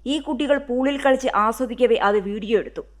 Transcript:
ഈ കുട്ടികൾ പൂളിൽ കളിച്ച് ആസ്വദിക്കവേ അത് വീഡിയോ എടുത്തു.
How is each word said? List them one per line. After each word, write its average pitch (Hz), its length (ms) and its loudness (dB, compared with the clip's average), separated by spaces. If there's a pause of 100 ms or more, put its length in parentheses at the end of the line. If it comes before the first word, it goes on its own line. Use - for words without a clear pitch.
ഈ 285 140 -2
കുട്ടികൾ 285 380 0
പൂളിൽ 269 440 -2
കളിച്ച് 262 340 2
ആസ്വദിക്കവേ 226 600 2
അത് 208 240 2
വീഡിയോ 202 400 -2
എടുത്തു. - 220 -8 (200)